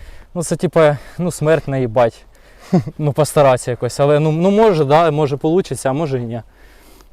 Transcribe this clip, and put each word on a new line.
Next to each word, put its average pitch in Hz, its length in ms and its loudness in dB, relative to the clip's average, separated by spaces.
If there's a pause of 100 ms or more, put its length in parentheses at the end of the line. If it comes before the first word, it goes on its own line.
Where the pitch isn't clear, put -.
(340)
ну, 175 100 -6
це 170 120 -4
типа, 151 420 2 (200)
ну, 170 140 -4
смерть 151 360 0
наїбать. 123 580 -2 (460)
<laughs> 160 260 0
Ну, 147 160 -2
постаратися 135 580 2
якось, 120 280 -6
але 147 200 2
ну, 156 120 0
ну, 170 200 0
може, 202 340 4
да, 156 260 4
може 143 260 -2
получиться, 160 520 -2
а 131 40 0
може 135 260 -4
і 120 60 -8
ні. 117 160 -10 (720)